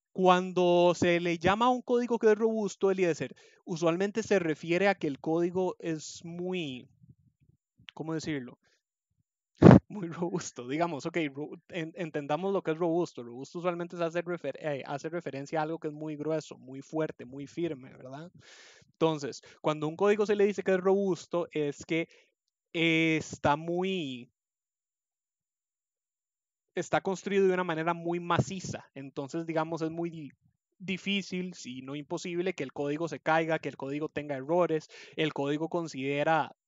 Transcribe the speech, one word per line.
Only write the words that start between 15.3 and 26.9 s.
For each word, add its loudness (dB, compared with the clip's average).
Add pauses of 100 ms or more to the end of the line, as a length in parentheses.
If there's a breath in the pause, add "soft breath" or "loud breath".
a 0
algo -6
que -6
es -8
muy -10
grueso, -4
muy -16
fuerte, -4
muy -14
firme, -8
¿verdad? -16 (600 loud breath)
Entonces, 0 (180 loud breath)
cuando -2
a -2
un -8
código 4
se 2
le 6
dice -2
que 2
es 2
robusto, 0
es -4
que, -2 (640 soft breath)
eh, 4
está 0
muy... -4 (2500)
está 0